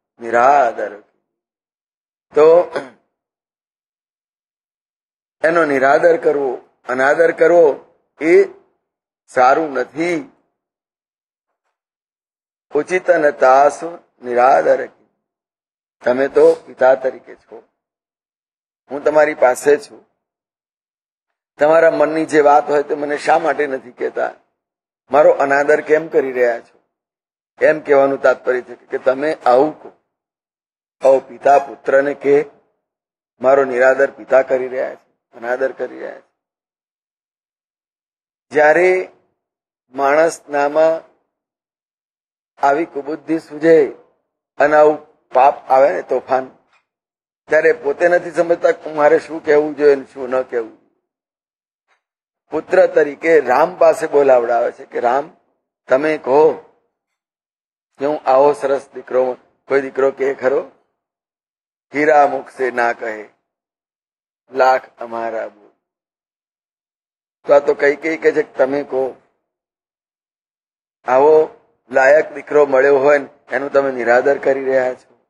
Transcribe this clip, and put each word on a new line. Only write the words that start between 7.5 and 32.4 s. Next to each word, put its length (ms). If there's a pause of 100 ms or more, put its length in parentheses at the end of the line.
એ 240 (840)
સારું 440
નથી. 640 (2500)
ઉચિત 360
ન 200
તાસુ 680 (240)
નિરાદર. 640 (1160)
તમે 240
તો 260
પિતા 400
તરીકે 420
છો, 260 (1300)
હું 140
તમારી 300
પાસે 420
છું, 300 (1500)
તમારા 320
મનની 360
જે 140
વાત 280
હોય 140
તે 120
મને 240
શા 200
માટે 280
નથી 260
કહેતા, 420 (760)
મારો 220
અનાદર 480
કેમ 280
કરી 240
રહ્યા 280
છો, 180 (840)
એમ 200
કહેવાનું 400
તાત્પર્ય 420
છે 120
કે 240
તમે 360
આવું 480
કહો. 100 (1120)
આવો 160
પિતા 380
પુત્રને 560
કે 300 (960)